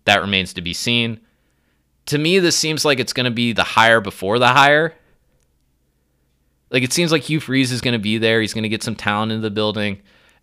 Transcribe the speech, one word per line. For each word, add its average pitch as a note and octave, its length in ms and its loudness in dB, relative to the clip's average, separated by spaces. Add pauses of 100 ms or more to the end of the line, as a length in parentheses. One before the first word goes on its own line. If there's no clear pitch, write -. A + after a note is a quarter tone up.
That G2+ 140 4
remains F#2+ 340 -2
to F#2 60 -12
be E2+ 140 -8
seen. A#2 460 -4 (880)
To D3 120 -2
me, F3 220 2
this E3+ 160 2
seems D#3 280 -4
like C#3 140 0
it's - 140 -4
gonna B2+ 180 -2
be A#2 220 -2
the F#2+ 100 0
hire A2+ 380 4
before G2 400 -2
the B2 80 4
hire. D3 480 4 (1700)
Like, B2 120 0
it B2+ 100 -2
seems E3+ 200 0
like D#3 100 0
Hugh D#3 160 -2
Freeze C3 320 0
is B2 100 -4
gonna A#2+ 180 -2
be G#2+ 200 0
there. A2+ 220 2
He's G#2+ 140 -2
gonna A2 140 -4
get A2 140 -6
some A2 140 -6
talent G#2 340 -2
into A2 120 -4
the A2 80 -4
building. G#2 500 -4 (420)